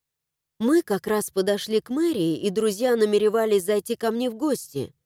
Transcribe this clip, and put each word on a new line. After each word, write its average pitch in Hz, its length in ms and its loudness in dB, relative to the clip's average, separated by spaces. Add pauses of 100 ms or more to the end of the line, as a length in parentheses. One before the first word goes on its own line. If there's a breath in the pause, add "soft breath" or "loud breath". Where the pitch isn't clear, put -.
(600)
Мы 285 220 2
как 196 260 -4
раз - 220 -2
подошли 202 520 0
к - 80 -18
мэрии, 247 480 0
и 202 140 -2
друзья 220 440 0
намеревались 208 720 2
зайти 208 320 -2
ко 226 140 -2
мне 240 180 -2
в 220 60 -10
гости, 220 600 -4 (100)